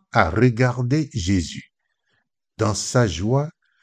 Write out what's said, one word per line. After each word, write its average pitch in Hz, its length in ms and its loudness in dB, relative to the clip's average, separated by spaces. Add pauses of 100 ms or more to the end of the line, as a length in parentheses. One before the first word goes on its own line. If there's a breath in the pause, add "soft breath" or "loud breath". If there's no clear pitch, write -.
(100)
à 90 200 2
regarder 123 840 2
Jésus. 87 600 -2 (840)
Dans 110 180 -2
sa 123 320 0
joie, 117 440 -2 (320)